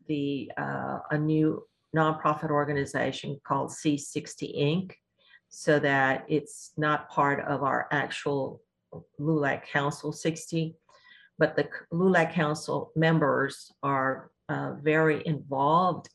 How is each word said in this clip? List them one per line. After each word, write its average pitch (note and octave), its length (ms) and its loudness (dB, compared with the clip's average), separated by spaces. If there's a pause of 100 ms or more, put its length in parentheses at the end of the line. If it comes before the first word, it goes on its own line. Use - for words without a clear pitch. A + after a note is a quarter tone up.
the, C#3+ 500 -4
uh, C3+ 400 -4 (120)
a D3+ 60 0
new D#3 500 2 (300)
nonprofit D#3 540 2
organization C#3+ 920 -2
called C#3 280 -2
C D3 240 0
sixty - 640 -8
Inc. E3 340 0 (560)
so - 300 2
that C3+ 500 2
it's - 480 -4
not D3+ 320 0
part C#3+ 360 2
of C#3 180 -2
our B2+ 280 -2
actual C#3 720 -4 (600)
lulac D3 460 0
Council D3 460 -2
sixty, D#3+ 640 -4 (640)
but - 180 2
the D3 80 2
c-, - 40 -14 (240)
lulac E3+ 400 4
Council D3+ 640 -2
members C#3+ 760 2 (100)
are, C3+ 480 -2 (180)
uh, C#3 340 -4
very D#3 440 4
involved D3 880 2